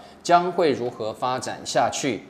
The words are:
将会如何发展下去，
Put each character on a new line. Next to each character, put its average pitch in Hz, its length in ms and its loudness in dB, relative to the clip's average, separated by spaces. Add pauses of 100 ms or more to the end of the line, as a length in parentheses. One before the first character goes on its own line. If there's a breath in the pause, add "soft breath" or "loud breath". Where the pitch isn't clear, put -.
(200 loud breath)
将 175 300 4
会 175 220 4
如 120 180 -4
何 110 220 -6
发 127 260 -4
展 101 260 -8
下 120 280 2
去， 120 380 -2